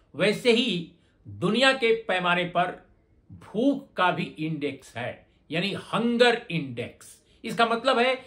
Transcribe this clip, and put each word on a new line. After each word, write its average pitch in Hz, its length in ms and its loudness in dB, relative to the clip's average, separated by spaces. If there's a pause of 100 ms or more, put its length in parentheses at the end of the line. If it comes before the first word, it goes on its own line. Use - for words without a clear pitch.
(160)
वैसे 208 360 2
ही 226 400 0 (360)
दुनिया 220 460 2
के 226 220 2
पैमाने 180 480 0
पर 175 440 -2 (440)
भूख - 640 -2
का 180 180 2
भी 160 120 -4
इंडेक्स 147 760 -8
है, - 300 -10 (240)
यानी 175 220 -2
हंगर 233 800 2
इंडेक्स। 123 680 -8 (220)
इसका 226 220 0
मतलब 233 340 0
है 254 280 0